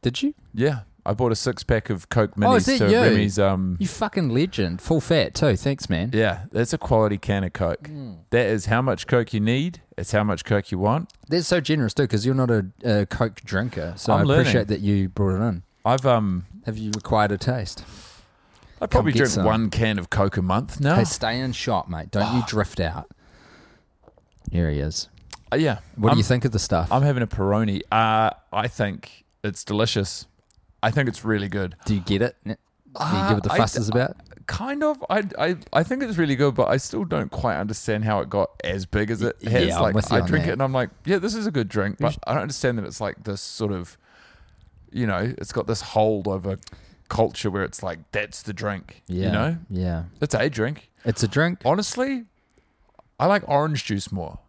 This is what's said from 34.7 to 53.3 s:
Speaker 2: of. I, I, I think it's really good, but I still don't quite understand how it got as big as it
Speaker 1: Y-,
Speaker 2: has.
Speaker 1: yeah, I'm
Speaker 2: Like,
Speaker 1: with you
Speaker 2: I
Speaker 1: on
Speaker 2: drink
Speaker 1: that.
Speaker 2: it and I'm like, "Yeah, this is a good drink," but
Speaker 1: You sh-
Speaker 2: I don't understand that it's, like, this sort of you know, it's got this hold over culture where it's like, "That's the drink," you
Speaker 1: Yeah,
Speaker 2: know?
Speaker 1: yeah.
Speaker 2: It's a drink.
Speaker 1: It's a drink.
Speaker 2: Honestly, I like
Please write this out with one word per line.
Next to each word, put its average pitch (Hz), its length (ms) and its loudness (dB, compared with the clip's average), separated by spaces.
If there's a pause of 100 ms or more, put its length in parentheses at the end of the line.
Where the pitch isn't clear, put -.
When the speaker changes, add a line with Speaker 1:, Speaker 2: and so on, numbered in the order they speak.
Speaker 2:
of. 294 260 -2
I, 208 140 0 (160)
I, 175 180 0 (160)
I 156 120 4
think 254 180 -4
it's 220 160 -4
really 151 180 2
good, 139 180 2
but 120 140 2
I 107 80 2
still 196 280 -4
don't 160 260 -4
quite 110 260 -2
understand 107 480 -4
how 107 160 2
it - 80 -4
got 101 220 0 (140)
as 92 220 -4
big 107 240 -2
as 113 120 -2
it - 200 -2
Speaker 1:
Y-, 107 80 -4
Speaker 2:
has. 120 180 4
Speaker 1:
yeah, 85 80 0
I'm 85 60 2
Speaker 2:
Like, 107 120 2
Speaker 1:
with 104 160 0
you - 60 2
Speaker 2:
I 120 40 4
Speaker 1:
on 87 60 0
Speaker 2:
drink - 200 2
Speaker 1:
that. - 40 0
Speaker 2:
it - 40 0
and 135 80 -2
I'm 131 100 0
like, 127 180 0 (140)
"Yeah, 190 140 2
this 208 160 -2
is 220 120 -4
a 220 60 -2
good 120 160 0
drink," 104 320 -2
but - 80 2
Speaker 1:
You - 60 0
sh- - 120 -12
Speaker 2:
I - 80 0
don't 151 80 0
understand 127 360 -2
that 101 60 -6
it's, - 160 -10
like, 101 240 -6
this 98 160 -6
sort - 320 -4
of 90 240 -8 (960)
you 120 140 -2
know, 104 320 -2
it's - 140 -10
got - 140 -2
this 113 140 -2
hold 107 480 0
over 95 300 -4 (500)
culture - 420 0
where 98 140 -2
it's - 180 -8
like, 87 160 -8 (140)
"That's 104 300 -6
the 107 100 -10
drink," 98 540 -8
you 90 160 -4
Speaker 1:
Yeah, 95 100 0
Speaker 2:
know? 139 260 0 (120)
Speaker 1:
yeah. 90 340 -2 (160)
Speaker 2:
It's 147 140 -2
a 127 140 2
drink. 123 420 -4 (140)
Speaker 1:
It's 113 180 -2
a 113 60 2
drink. 165 360 0
Speaker 2:
Honestly, 233 600 -2 (920)
I 147 80 2
like 196 220 2